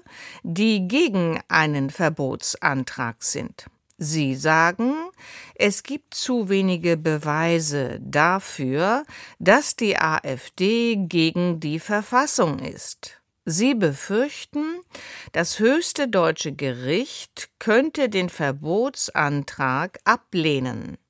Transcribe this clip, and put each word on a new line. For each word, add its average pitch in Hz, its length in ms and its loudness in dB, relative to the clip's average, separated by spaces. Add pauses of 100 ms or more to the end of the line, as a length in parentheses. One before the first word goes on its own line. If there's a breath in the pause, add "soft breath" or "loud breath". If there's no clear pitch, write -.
(440 loud breath)
die 196 440 2
gegen 196 640 2
einen 147 400 2
Verbotsantrag 139 1300 -2
sind. - 420 -6 (320)
Sie 147 380 0
sagen, 165 580 2 (600 loud breath)
es - 280 0
gibt - 300 -10
zu 240 340 -2
wenige 180 480 2
Beweise 156 1040 0
dafür, 160 1000 0 (360 loud breath)
dass 214 360 4
die 208 220 0
A 156 220 2
F 131 320 -8
D 226 440 2
gegen 170 640 0
die 156 200 -4
Verfassung 208 800 0
ist. - 600 -12 (240)
Sie 214 320 2
befürchten, 285 1080 -2 (500 loud breath)
das - 280 -2
höchste 277 480 2
deutsche 165 460 0
Gericht 139 960 -4 (100)
könnte 262 500 2
den 185 200 0
Verbotsantrag 147 1700 -2
ablehnen. 147 960 0 (120)